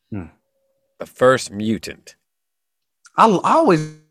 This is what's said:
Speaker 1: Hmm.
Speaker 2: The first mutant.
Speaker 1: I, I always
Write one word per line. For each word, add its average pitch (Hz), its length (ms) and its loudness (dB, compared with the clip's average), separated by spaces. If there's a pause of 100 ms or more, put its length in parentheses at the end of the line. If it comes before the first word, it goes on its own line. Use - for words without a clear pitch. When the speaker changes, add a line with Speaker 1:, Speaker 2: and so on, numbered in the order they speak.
(120)
Speaker 1:
Hmm. 95 140 -10 (720)
Speaker 2:
The - 80 -16
first 127 440 0
mutant. 104 640 -8 (1040)
Speaker 1:
I, 196 60 4
I 196 280 0
always 214 360 2 (220)